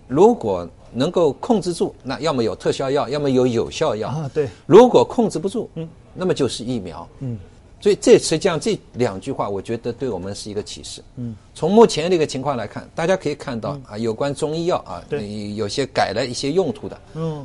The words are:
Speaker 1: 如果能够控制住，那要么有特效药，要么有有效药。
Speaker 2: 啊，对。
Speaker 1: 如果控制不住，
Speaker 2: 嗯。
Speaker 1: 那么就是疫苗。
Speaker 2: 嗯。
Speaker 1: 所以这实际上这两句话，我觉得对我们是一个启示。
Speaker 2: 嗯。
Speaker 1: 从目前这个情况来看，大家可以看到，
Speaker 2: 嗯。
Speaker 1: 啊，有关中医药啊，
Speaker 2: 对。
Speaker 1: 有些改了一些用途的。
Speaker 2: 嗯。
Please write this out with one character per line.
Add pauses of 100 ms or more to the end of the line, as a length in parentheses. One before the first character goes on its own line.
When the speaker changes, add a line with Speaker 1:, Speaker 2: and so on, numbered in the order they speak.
Speaker 1:
如
果 (240)
能
够
控
制
住，
那
要
么
有
特
效
药，
要
么
有
有
效
药。
Speaker 2:
啊，
对。 (180)
Speaker 1:
如
果
控
制
不
住，
Speaker 2:
嗯。 (240)
Speaker 1:
那
么
就
是
疫
苗。 (120)
Speaker 2:
嗯。 (440)
Speaker 1:
所
以
这
实
际
上
这 (140)
两
句
话，
我
觉
得
对
我
们
是
一
个
启
示。 (140)
Speaker 2:
嗯。 (180)
Speaker 1:
从
目
前
这
个
情
况
来
看，
大
家
可
以
看
到，
Speaker 2:
嗯。
Speaker 1:
啊，
有
关
中
医
药
啊，
Speaker 2:
对。
Speaker 1:
有
些
改
了
一
些
用
途
的。 (180)
Speaker 2:
嗯。